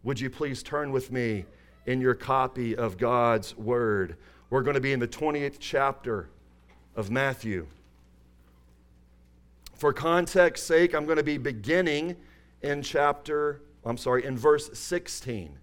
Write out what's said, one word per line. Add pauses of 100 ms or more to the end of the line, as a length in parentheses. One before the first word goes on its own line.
Would
you
please
turn
with
me (400)
in
your
copy
of
God's
Word? (320)
We're
gonna
be
in
the
twentieth
chapter (680)
of
Matthew. (2000)
For
context
sake,
I'm
gonna
be
beginning (460)
in
chapter, (220)
I'm
sorry,
in
verse
sixteen